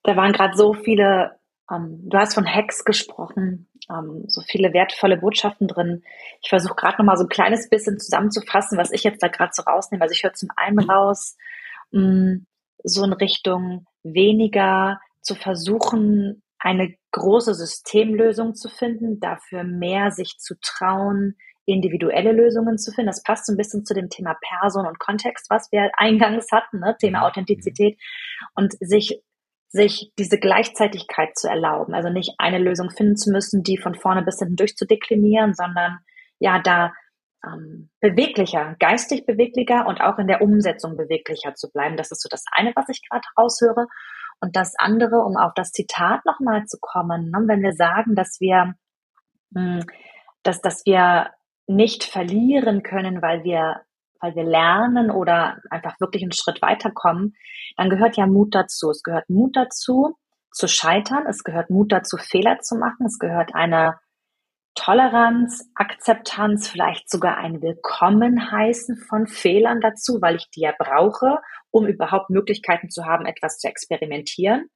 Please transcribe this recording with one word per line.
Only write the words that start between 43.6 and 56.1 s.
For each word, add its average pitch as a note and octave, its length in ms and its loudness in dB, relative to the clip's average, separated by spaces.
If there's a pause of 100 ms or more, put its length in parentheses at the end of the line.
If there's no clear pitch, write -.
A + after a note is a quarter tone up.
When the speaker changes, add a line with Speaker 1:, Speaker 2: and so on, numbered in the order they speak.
Speaker 1:
Und F#3 160 -6
das F#3 220 -2
andere, A3+ 420 2
um G3 160 0
auf F3 200 2
das F#3 160 -4
Zitat G3+ 540 -2
noch D4 140 0
mal G#3+ 260 -2
zu - 140 -14
kommen, E3+ 500 -6
ne, G3 160 -2
wenn G#3 160 2
wir F#3+ 120 0
sagen, F#3+ 420 0
dass F#3 240 -2
wir, F#3 340 2 (800)
hm, F3+ 300 -4 (600)
dass, F3+ 180 -2
dass - 240 -4
wir F3+ 460 4 (360)
nicht G#3 380 2
verlieren G#3+ 760 0
können, F#3 400 -4
weil E3 220 -2
wir, D#3+ 380 -2 (380)
weil E3+ 160 -6
wir E3 80 -2
lernen G3+ 680 2
oder E3+ 460 0 (120)
einfach - 300 -10
wirklich F#3+ 240 -2